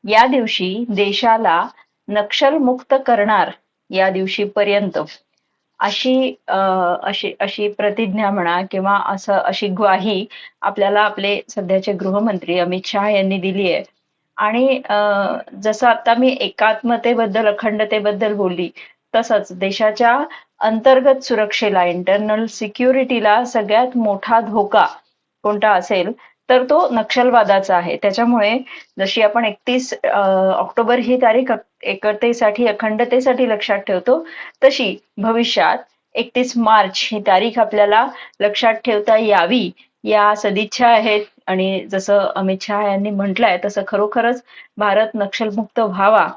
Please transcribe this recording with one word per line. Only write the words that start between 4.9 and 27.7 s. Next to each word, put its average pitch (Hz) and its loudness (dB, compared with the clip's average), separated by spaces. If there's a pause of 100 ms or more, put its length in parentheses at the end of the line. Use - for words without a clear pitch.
अशी, 254 0 (140)
अ, 190 -2 (460)
अशी, 196 -6
अशी 208 -4
प्रतिज्ञा 208 -2
म्हणा 180 -2 (100)
किंवा 196 0
असं, 190 -4
अशी 196 -2
ग्वाही 202 0 (360)
आपल्याला 202 0
आपले 202 -2
सध्याचे 190 -2
गृहमंत्री 190 -2
अमित 180 -2
शहा 202 -2
यांनी 196 0
दिली 190 -2
आहे. 156 -4 (540)
आणि, 254 0
अ, 208 0 (680)
जसं 214 0
आता 233 2
मी 254 0
एकात्मतेबद्दल, 220 0
अखंडतेबद्दल 208 -2
बोलली, 180 -2 (460)
तसंच 214 0
देशाच्या 214 0 (360)
अंतर्गत 262 4
सुरक्षेला, 208 0
इंटरनल 202 0
सिक्युरिटीला 240 0
सगळ्यात 233 0
मोठा 220 0
धोका 202 2 (560)
कोणता 208 2
असेल 185 0 (380)
तर 254 6
तो 294 2
नक्षलवादाचा 214 2